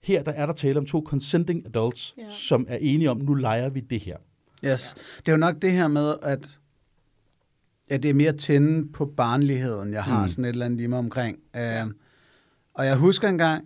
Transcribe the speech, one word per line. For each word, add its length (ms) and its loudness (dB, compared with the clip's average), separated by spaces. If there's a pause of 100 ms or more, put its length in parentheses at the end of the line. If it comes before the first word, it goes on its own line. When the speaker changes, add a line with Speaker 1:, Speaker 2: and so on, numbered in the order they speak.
Speaker 1:
her, 200 0
der 80 -4
er 140 -2
der 80 -2
tale 260 0
om 60 -4
to 200 -2
consenting 600 -2
adults, 520 -4
Speaker 2:
Ja. 140 -16
Speaker 1:
som 380 0
er 120 -6
enige 300 2
om, 60 -2
"Nu 160 0
leger 360 0
vi 100 -6
det 200 -6
her." 160 -12 (500)
Speaker 3:
Yes. 320 -2
Speaker 4:
Ja. 40 -20 (180)
Speaker 3:
Det 80 -6
er 40 4
jo 60 6
nok 240 2
det 100 2
her 160 2
med, 340 2
at, 380 -6 (1300)
at 140 -2
det 60 2
er 40 4
mere 200 6
tænden 580 4
på 140 -4
barnligheden, 880 0
jeg 100 -4
har 180 0
Speaker 1:
Mm. 60 2
Speaker 3:
sådan 180 -4
et 40 -2
eller 160 -4
andet 160 -2
i 60 -2
mig 120 -2
omkring. 380 -4 (180)
Speaker 4:
Ja. 260 -4
Speaker 3:
Øhm, 140 -6 (800)
og 120 -2
jeg 120 2
husker 320 4
engang, 360 2